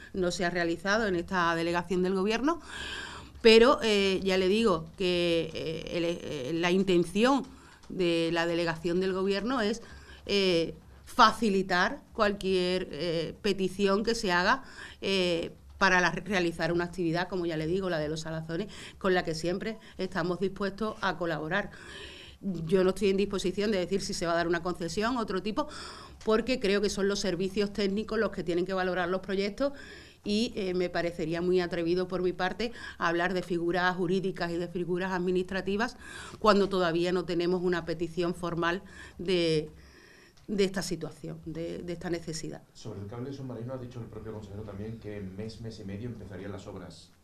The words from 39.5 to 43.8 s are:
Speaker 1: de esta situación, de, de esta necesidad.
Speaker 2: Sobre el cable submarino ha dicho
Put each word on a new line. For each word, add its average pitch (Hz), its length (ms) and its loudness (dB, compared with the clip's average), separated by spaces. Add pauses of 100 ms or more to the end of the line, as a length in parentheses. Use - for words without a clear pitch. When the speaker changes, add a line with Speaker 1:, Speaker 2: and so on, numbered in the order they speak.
Speaker 1:
de 202 160 2
esta 190 180 -2
situación, 160 640 -8
de, 165 340 -8
de 175 140 -8
esta 175 180 -6
necesidad. 160 520 -6 (100)
Speaker 2:
Sobre 101 280 -12
el 101 60 -10
cable 120 260 -10
submarino 127 420 -10
ha 127 40 -8
dicho 120 220 -12